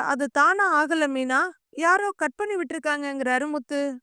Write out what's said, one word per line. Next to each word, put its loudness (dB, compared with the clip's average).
"அது 0
தானா 4
ஆகல 2
மீனா, 0
யாரோ 2
கட் -4
பண்ணி -4
விட்டிருக்காங்கங்கிறாரு -2
முத்து." -4